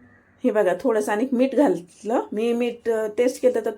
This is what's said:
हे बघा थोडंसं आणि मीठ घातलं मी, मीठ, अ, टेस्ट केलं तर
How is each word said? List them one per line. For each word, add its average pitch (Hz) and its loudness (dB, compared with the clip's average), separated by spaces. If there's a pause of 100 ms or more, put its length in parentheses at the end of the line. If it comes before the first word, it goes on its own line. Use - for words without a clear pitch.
(440)
हे 247 2
बघा 202 2
थोडंसं 220 0
आणि 226 0
मीठ 254 2
घातलं 220 0 (100)
मी, 226 -2
मीठ, 240 -4
अ, 220 -2 (100)
टेस्ट 247 0
केलं 233 2
तर - -2